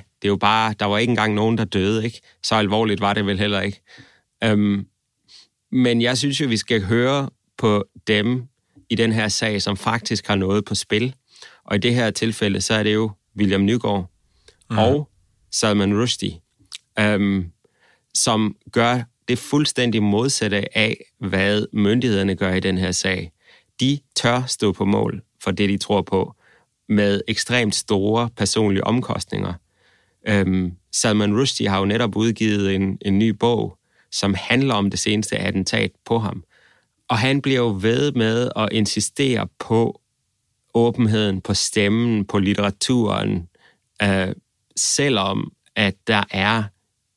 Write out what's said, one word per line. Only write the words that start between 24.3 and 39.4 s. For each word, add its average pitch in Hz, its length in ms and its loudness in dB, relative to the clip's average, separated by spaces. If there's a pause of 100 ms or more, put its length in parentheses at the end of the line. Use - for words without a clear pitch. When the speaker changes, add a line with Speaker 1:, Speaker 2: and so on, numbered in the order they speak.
Speaker 1:
stå 104 260 -2
på 101 120 -4
mål 101 380 0 (200)
for 101 80 -2
det, 98 180 -2
de 98 100 0
tror 101 240 -2
på, - 320 -2 (540)
med 101 400 2
ekstremt 117 460 0
store 110 600 0
personlige 101 480 0
omkostninger. - 680 -4 (760)
Øhm, 92 440 2 (200)
Salman 107 480 2
Rushdie 123 280 0
har 98 100 0
jo 98 60 0
netop 104 320 0
udgivet 107 580 0
en, 95 280 -2
en 98 160 2
ny 113 100 4
bog, 110 480 0 (360)
som 98 260 0
handler 127 360 0
om 101 160 2
det 92 80 -6
seneste 107 400 -2
attentat 98 520 -2 (140)
på 117 140 0
ham. 101 260 -6 (640)
Og 120 100 0
han 131 240 0
bliver 135 180 0
jo 110 200 0
ved 131 320 2
med 120 440 0
at 104 160 -2
insistere 110 760 0 (100)